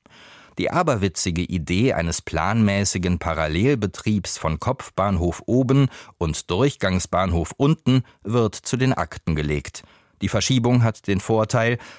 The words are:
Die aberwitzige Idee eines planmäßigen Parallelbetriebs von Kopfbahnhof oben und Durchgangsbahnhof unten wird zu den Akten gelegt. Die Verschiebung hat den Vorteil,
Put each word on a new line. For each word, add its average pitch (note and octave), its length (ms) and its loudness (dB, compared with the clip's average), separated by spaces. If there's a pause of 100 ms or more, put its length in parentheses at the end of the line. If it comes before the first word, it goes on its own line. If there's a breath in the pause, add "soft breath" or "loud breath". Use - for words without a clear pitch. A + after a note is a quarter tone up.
(580 loud breath)
Die - 120 0
aberwitzige G2 720 0
Idee F2+ 520 0
eines E2 260 -2
planmäßigen F#2+ 1000 0
Parallelbetriebs F#2 1160 -2
von D#2+ 240 -2
Kopfbahnhof F#2 840 -2
oben C3 420 4 (300 loud breath)
und D#2 320 -4
Durchgangsbahnhof F#2 1040 0
unten C3+ 460 2 (220 soft breath)
wird A2 320 0
zu - 200 -4
den B2+ 160 0
Akten - 440 -4
gelegt. D2 480 -4 (360 soft breath)
Die G2 80 -2
Verschiebung A#2+ 540 2
hat A2+ 240 -2
den F#2+ 140 0
Vorteil, A2+ 580 2 (200 loud breath)